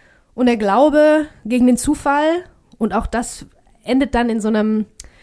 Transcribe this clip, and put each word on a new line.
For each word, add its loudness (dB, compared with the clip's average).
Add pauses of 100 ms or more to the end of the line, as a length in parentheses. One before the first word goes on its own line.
(340)
und 0
der 2
Glaube 4 (200)
gegen 2
den 4
Zufall -2 (320)
und -4
auch -4
das -8 (380)
endet -2
dann 0
in -4
so -2
einem, 0 (380)